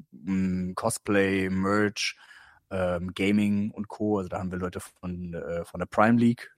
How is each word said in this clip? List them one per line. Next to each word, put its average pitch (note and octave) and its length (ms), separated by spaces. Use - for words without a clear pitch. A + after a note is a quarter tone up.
m, F#2 480
Cosplay, G2 760
Merch, G2+ 640
ähm, F2+ 440
Gaming G#2 560
und G#2 160
Co. G#2+ 320
Also F#2 100
da F#2+ 120
haben F#2 100
wir F2+ 80
Leute F2+ 220
von, F2+ 540
äh, E2 300
von - 140
der F#2+ 80
Prime A2+ 320
League, A#2+ 400